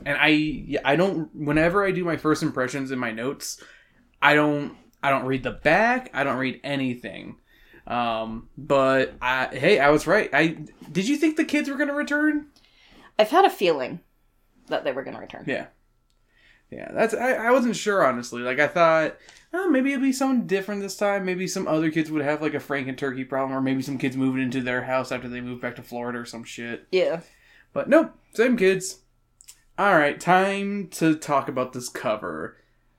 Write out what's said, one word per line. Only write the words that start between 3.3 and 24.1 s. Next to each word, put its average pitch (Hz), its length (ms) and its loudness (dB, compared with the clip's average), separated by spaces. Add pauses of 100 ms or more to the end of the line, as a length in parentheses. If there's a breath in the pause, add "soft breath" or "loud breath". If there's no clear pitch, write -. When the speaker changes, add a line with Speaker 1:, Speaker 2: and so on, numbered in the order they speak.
Speaker 1:
I 147 120 6
don't, 147 420 2 (280)
I 139 80 2
don't 131 140 0
read 131 180 -2
the 123 80 -4
back, 220 640 2
I 135 80 0
don't 135 140 -2
read 127 260 -4
anything. 123 720 -6 (500 soft breath)
Um, 113 720 -4
but 135 640 2
I, 127 260 0
hey, 147 320 4
I 139 120 6
was 151 160 4
right. 202 260 2
I, 160 240 2 (340)
did 190 160 -2
you 285 100 0
think 311 200 2
the 320 80 2
kids 285 240 0
were 277 80 -6
gonna 285 160 -2
return? 294 540 0 (720 soft breath)
Speaker 2:
I've 214 100 4
had 370 160 6
a - 40 8
feeling 156 500 0 (680)
that - 160 -4
they 143 80 -2
were 131 120 -4
gonna 131 160 -12
return. - 280 -16
Speaker 1:
Yeah. - 200 -4 (1040 soft breath)
Yeah, - 240 -14
that's, 220 200 0
I, 247 200 -2
I 226 180 0
wasn't 240 260 2
sure, 196 280 2
honestly. 120 360 -2
Like, 127 180 -2
I 147 80 6
thought, 160 480 2 (380 loud breath)
"Oh, 370 160 -2
maybe 269 240 2
it'll 262 100 -2
be 269 80 2
something 262 360 0
different 196 340 -2
this 196 160 -10
time. 202 260 0
Maybe 185 240 -2
some 190 180 -4
other 160 240 2
kids 156 220 -2
would 151 140 0
have, 147 160 0
like, 151 120 -2
a 143 60 -2
Franken 135 380 -4
Turkey 131 260 -4
problem, 135 340 -4
or 135 40 -2
maybe 135 200 0
some 135 160 -6
kids 131 200 -2